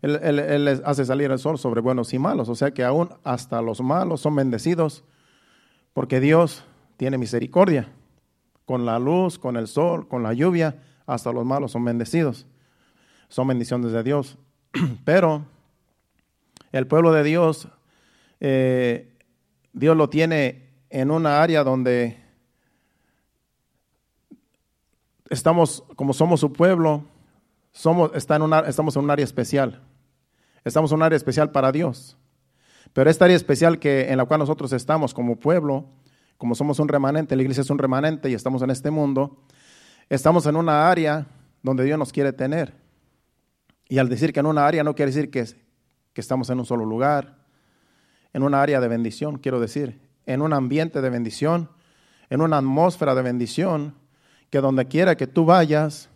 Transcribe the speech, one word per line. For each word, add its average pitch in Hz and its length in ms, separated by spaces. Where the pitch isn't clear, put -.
Él, 147 200
Él, 147 180
Él 143 460
hace 139 200
salir 135 260
el 131 80
sol 147 180
sobre 117 240
buenos 123 320
y 131 60
malos. 139 300
O 120 60
sea 139 160
que 127 120
aún 151 260
hasta 123 380
los 113 200
malos 160 400
son 151 140
bendecidos 139 680
porque 131 260
Dios 156 440
tiene 131 200
misericordia. 123 760
Con 123 200
la 117 140
luz, 170 400
con 123 180
el 113 100
sol, 170 400
con 123 140
la 113 120
lluvia, 160 460
hasta 123 260
los 123 100
malos 135 280
son 120 140
bendecidos. 120 600
Son 131 200
bendiciones 120 440
de 113 120
Dios. 135 340
<clears throat> 139 340
Pero 156 400
el 131 140
pueblo 160 260
de 156 120
Dios, 160 440
eh, 127 720
Dios 160 240
lo 147 120
tiene 151 600
en 135 220
una 156 300
área 160 220
donde 123 540
estamos, 165 540
como 139 180
somos 165 260
su 143 140
pueblo, 160 500
somos, 165 440
está 151 200
en 151 60
una, 156 200
estamos 151 340
en 143 80
un 147 80
área 143 120
especial. 127 600
Estamos 156 280
en 156 60
un 160 60
área 160 140
especial 147 340
para 135 200
Dios. 147 460
Pero 135 160
esta 165 160
área 180 120
especial 160 420
que, 135 320
en 131 60
la 127 80
cual 151 140
nosotros 143 340
estamos 135 400
como 120 260
pueblo, 147 460
como 120 180
somos 139 240
un 151 80
remanente, 143 480
la 131 80
iglesia 135 180
es 135 80
un 143 80
remanente 139 520
y 127 40
estamos 127 280
en 131 100
este 131 180
mundo, 139 540
estamos 151 380
en 151 80
una 160 340
área 156 380
donde 131 220
Dios 151 160
nos 139 120
quiere 139 220
tener. 135 400
Y 131 120
al 127 100
decir 135 240
que 143 60
en 143 80
una 151 180
área 156 180
no 147 120
quiere 139 160
decir 143 180
que, 123 160
que - 80
estamos 131 280
en 127 100
un 117 60
solo 117 200
lugar, 135 520
en 131 100
una 139 180
área 143 180
de 123 80
bendición, 117 500
quiero 131 220
decir, 120 400
en 135 140
un 156 100
ambiente 143 480
de 131 80
bendición, 143 600
en 131 120
una 156 180
atmósfera 143 560
de 127 80
bendición, 147 720
que 139 100
donde 135 260
quiera 165 300
que 139 80
tú 165 200
vayas 156 720